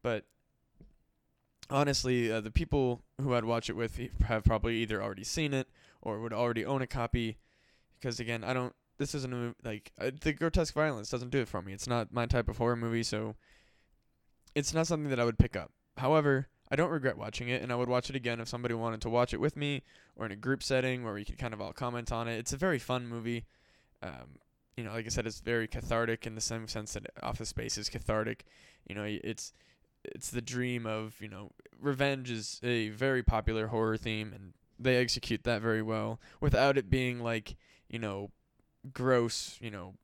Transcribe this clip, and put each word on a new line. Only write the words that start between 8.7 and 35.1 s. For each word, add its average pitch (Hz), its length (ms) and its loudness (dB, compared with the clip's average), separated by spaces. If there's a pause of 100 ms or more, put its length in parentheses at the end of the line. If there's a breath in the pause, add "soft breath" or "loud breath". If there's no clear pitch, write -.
this 139 160 -4
isn't 131 180 -4
a 123 40 -6
mov-, 120 180 -4 (100)
like, 107 260 -8 (100)
uh, 127 200 0
the 156 120 2
grotesque 165 420 2
violence 139 360 0
doesn't 123 200 -4
do 135 100 4
it 113 80 -2
for 95 140 -4
me. 95 100 -10
It's 98 160 -8
not 120 240 0
my 120 140 0
type 117 220 2
of 110 100 -4
horror 120 180 4
movie, 117 260 0
so 110 320 -2 (1200 soft breath)
it's 143 180 0
not 160 140 2
something 156 240 0
that 131 80 2
I 120 60 4
would 117 140 2
pick - 180 4
up. 87 160 -6 (240)
However, 139 500 4 (240)
I 135 60 2
don't 165 140 2
regret 135 260 0
watching 120 320 -8
it, 123 140 0
and 123 80 -6
I 123 60 0
would 123 120 0
watch 123 220 2
it 135 60 -6
again 120 240 -2
if 113 80 -8
somebody 120 260 -2
wanted 113 280 -2
to 120 80 -2
watch 120 220 4
it 87 80 -4
with 151 160 0
me 143 260 -2 (340 soft breath)
or 113 100 -6
in 104 60 -6
a 98 40 -8
group 127 260 0
setting 127 420 0
where 110 100 -4
we 104 100 -6
could - 140 -10
kind 113 160 -4
of 104 60 -10
all 98 120 -6
comment 120 380 -6
on 117 180 -2
it. 117 100 -2
It's 120 140 -4
a 139 40 -4
very 160 220 2
fun 123 280 -2
movie. 117 380 -4 (580 soft breath)
Um, 69 360 -14 (380)
you 117 80 -8
know, 104 80 -8
like 113 140 -6
I 117 40 -10
said, 117 160 0
it's 110 140 -6
very 113 280 0
cathartic 113 580 0
in 113 80 -6
the 110 60 -10
same 113 280 -4
sense 107 260 -6
that - 120 -8 (160)
Office 117 280 -4
Space 113 280 -4
is 104 100 -4
cathartic. 110 560 -2 (440 loud breath)
You 95 60 -10
know, 104 80 -6
y-, 104 200 -4
it's, - 300 -8 (520 soft breath)
it's - 260 -10
the 120 120 -4
dream 123 440 -2
of, 110 340 -4
you 107 80 -10
know, 98 240 -14 (280)
revenge 135 500 2
is 110 320 -4
a 117 280 2
very 127 320 2
popular 110 460 2
horror 110 280 2
theme, 107 380 -4
and 98 180 -16 (260)
they 127 180 4
execute 120 480 0